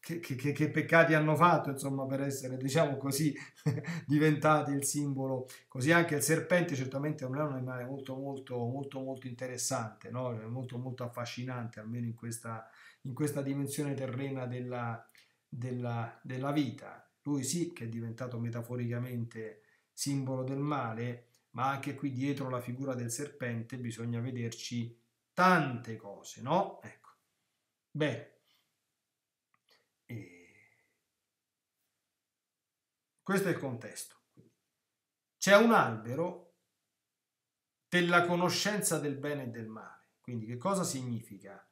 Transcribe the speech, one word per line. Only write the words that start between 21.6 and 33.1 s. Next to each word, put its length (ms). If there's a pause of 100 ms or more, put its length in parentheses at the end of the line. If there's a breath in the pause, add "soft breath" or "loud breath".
anche 240
qui 160
dietro 360
la 140
figura 320
del 160
serpente 680
bisogna 400
vederci 800 (320)
tante 640
cose, 480
no? 400
Ecco. 260 (800)
Bene. 440 (1700 soft breath)
E 800 (2250)